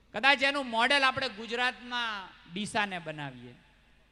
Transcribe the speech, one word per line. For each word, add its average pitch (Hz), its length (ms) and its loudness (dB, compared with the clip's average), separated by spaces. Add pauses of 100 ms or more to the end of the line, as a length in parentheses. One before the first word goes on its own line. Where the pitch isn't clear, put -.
(140)
કદાચ 262 300 4
એનું 277 240 0
મોડલ 247 360 4
આપણે 262 260 2
ગુજરાતમાં 233 1000 -4 (240)
ડીસાને 202 460 -4
બનાવીએ. 139 520 -10 (600)